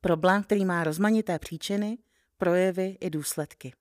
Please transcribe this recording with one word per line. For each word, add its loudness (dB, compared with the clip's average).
Problém, 2
který 0
má 0
rozmanité 2
příčiny, -6
projevy 0
i -4
důsledky. -6